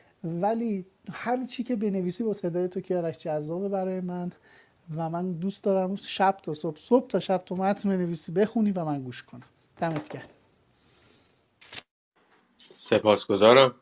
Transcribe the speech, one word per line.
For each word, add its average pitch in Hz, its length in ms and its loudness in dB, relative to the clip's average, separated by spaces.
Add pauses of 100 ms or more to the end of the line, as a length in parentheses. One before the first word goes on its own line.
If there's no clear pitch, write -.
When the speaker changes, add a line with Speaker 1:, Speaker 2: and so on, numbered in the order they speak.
(240)
Speaker 1:
ولی 196 640 -2 (260)
هر 247 340 -4
چی 247 180 -8
که 247 120 -2
بنویسی 196 480 -2
با 214 100 0
صدای 180 340 -2
تو 185 140 -6
کیارش 175 360 -2
جذابه 160 520 -4
برای 190 320 -2
من 180 300 -6 (640)
و 165 140 -4
من 180 220 -4
دوست 180 320 -6
دارم 190 320 2
شب 196 480 0
تا 160 100 -6
صبح، 156 260 -6
صبح 247 280 4
تا 190 120 0
شب 185 260 0
تو 180 100 -6
متن 196 340 0
بنویسی، 175 420 -2
بخونی 208 400 2
و 180 140 -4
من 143 180 -2
گوش 123 200 -12
کنم. 120 200 -20 (340)
دمت 160 360 -4
گرم. 131 160 -14 (2500)
Speaker 2:
سپاسگزارم، 107 1080 6